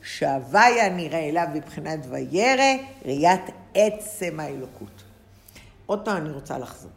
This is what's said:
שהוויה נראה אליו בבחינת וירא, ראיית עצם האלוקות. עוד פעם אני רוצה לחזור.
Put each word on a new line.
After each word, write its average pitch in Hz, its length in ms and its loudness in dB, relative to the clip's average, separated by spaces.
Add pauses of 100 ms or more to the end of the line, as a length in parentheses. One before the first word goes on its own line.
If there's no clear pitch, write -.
שהוויה 190 880 4
נראה 165 400 -4
אליו 170 240 0
בבחינת 156 460 -8 (100)
וירא, 180 540 2 (420)
ראיית 165 360 4 (320)
עצם 190 680 0
האלוקות. 139 640 -12 (840)
עוד 208 200 -4
פעם 208 120 -2
אני 156 140 -6
רוצה 135 260 -10
לחזור. - 400 -14